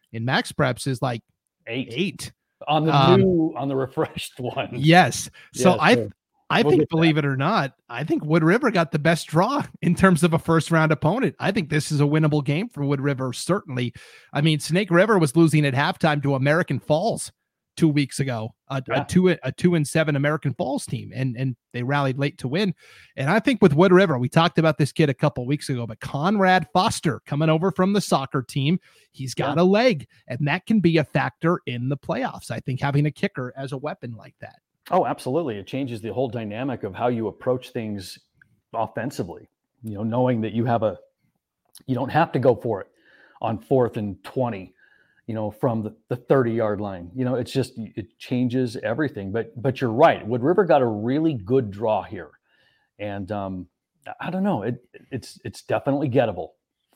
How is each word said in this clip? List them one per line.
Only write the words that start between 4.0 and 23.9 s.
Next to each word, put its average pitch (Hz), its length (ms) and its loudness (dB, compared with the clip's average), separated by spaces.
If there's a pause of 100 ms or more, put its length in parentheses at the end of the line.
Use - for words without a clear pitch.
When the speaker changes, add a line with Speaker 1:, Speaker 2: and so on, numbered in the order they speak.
Speaker 2:
<laughs> - 60 -20
one. 123 320 -6
Speaker 1:
Yes. 143 580 4 (240)
So 131 180 4
Speaker 2:
Yeah, 175 100 0
Speaker 1:
I, 214 140 6
Speaker 2:
so 107 140 -2 (400)
Speaker 1:
I 175 120 2
Speaker 2:
we'll 151 100 2
Speaker 1:
think, 175 120 6
Speaker 2:
get 139 60 -4
Speaker 1:
believe 160 260 2
Speaker 2:
that. 151 100 0
Speaker 1:
it - 20 0
or 139 80 -2
not, 143 380 0 (160)
I 120 160 -8
think 311 180 -2
Wood 156 220 2
River 233 260 4
got 170 220 0
the 175 60 0
best 160 280 0
draw 202 340 2 (200)
in 175 120 2
terms 180 300 4
of 170 100 4
a 165 60 2
first 160 320 0
round 156 220 4
opponent. 170 440 0
I 175 140 -2
think 190 180 -2
this 151 220 -2
is 151 80 2
a 147 60 4
winnable 151 400 2
game 170 240 -2
for 143 160 -6
Wood 139 160 -2
River, 131 320 -2
certainly. 123 600 -4 (380)
I - 80 -2
mean, 151 220 2
Snake 180 280 -2
River 190 300 4
was 156 160 2
losing 156 300 6
at 139 80 0
halftime 151 500 0
to 139 120 0
American 143 440 0
Falls 165 540 -2 (440)
two 165 100 6
weeks 143 320 0
ago, 120 340 -6 (140)
a, 135 220 -6
Speaker 2:
Yeah. 139 140 0
Speaker 1:
a - 20 -12
two, 185 240 4
a 156 240 -2
two 175 220 2
and 151 120 0
seven 151 300 0
American 147 360 -2
Falls 269 320 -6
team, 104 300 -10
and, 127 220 -4
and 131 180 -2 (160)
they 123 100 -6
rallied 135 360 -2
late 143 220 -4
to 131 100 -6
win. 185 240 0 (420)
And 131 140 -2
I 202 100 2
think 240 220 0
with 175 120 6
Wood 180 200 6